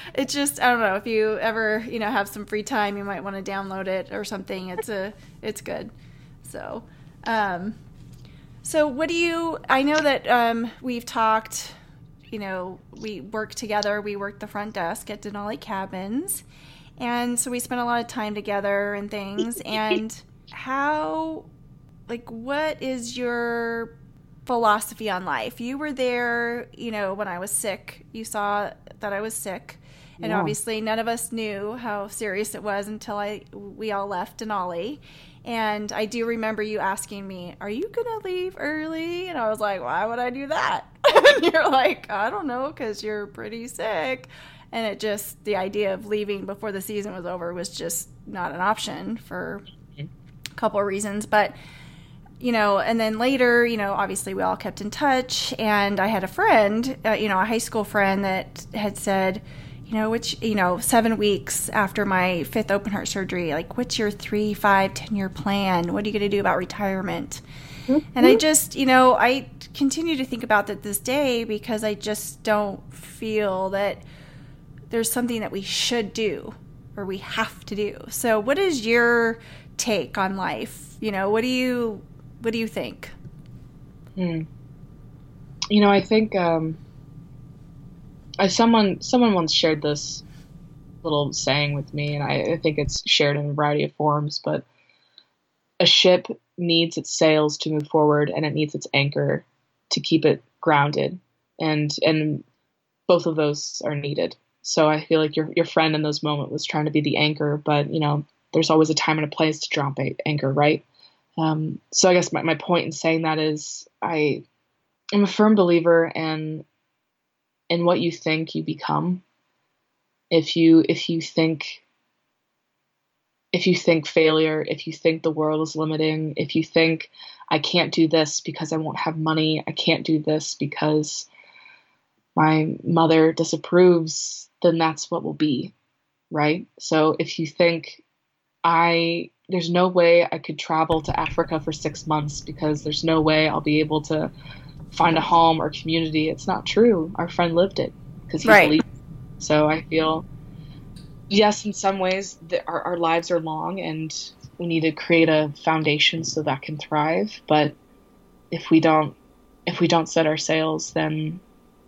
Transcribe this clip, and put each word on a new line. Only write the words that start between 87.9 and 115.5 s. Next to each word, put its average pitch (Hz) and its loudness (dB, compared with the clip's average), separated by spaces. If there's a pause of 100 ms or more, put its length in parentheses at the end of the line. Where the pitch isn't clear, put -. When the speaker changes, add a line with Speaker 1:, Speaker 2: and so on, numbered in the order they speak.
Speaker 2:
I, 196 4
someone, 220 4
someone 240 4
once 170 2
shared 156 4
this 147 -4 (800)
little 147 0
saying 143 0
with 143 -6
me, 147 -4
and 143 -4
I, 139 0
I 170 -2
think 156 0
it's - -4
shared 147 4
in 147 -2
a - -2
variety 147 2
of 147 -4
forms, 147 0
but 151 -4 (1120)
a 180 4
ship 180 6 (300)
needs 170 2
its 156 -6
sails 151 4
to 156 -4
move 151 -2
forward, 147 4
and 151 -2
it 143 -2
needs 151 -2
its - -8
anchor 143 0 (480)
to - 0
keep 151 2
it - 2 (180)
grounded. 151 2 (400)
And, 151 0
and 156 2 (640)
both 170 4
of 160 0
those 147 -2
are 151 -2
needed. 143 -4 (260)
So - 2
I 151 0
feel 160 4
like 151 0
your, 156 -2
your 165 2
friend 160 2
in 156 0
those 151 -2
moments 147 -2
was 151 -6
trying 151 -2
to 156 -2
be 156 2
the 147 0
anchor, 151 0
but, 147 0
you 160 0
know, 147 0 (280)
there's 160 2
always 160 6
a 156 2
time 156 0
and 151 0
a 147 -6
place 156 0
to - -8
drop 139 -2
a, - -4 (100)
anchor, 151 0
right? 147 2 (520)
Um, 156 -2 (140)
so - 4
I 180 8
guess 180 2
my, - 0
my 160 2
point 170 0
in 160 -6
saying 160 0
that 156 0
is 156 -4 (140)
I 151 0 (680)
am 202 6
a 190 4
firm 214 6